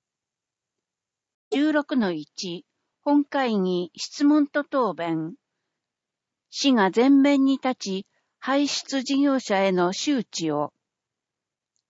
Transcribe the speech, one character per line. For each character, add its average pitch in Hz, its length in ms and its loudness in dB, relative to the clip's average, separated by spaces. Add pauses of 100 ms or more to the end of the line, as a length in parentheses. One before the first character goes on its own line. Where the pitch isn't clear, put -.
(1500)
十 302 200 2
六 294 240 -2
の 202 160 2
一、 170 540 -10 (360)
本 285 220 2
会 254 320 -2
議 180 380 -2
質 - 300 -6
問 294 240 4
と 294 160 -4
答 240 300 -2
弁。 165 400 -4 (1160)
市 277 220 0
が 196 200 2
前 254 180 4
面 277 340 4
に 269 180 0
立 254 140 -2
ち、 190 300 -8 (340)
排 277 260 0
出 - 360 -6
事 269 140 -4
業 277 220 2
者 196 240 0
へ 196 80 2
の 180 220 0
周 269 320 -2
知 160 260 -6
を。 147 220 -4 (1160)